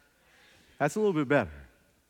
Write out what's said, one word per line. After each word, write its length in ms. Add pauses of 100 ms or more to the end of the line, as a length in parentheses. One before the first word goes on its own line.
(800)
that's 180
a 20
little 140
bit 160
better. 400 (420)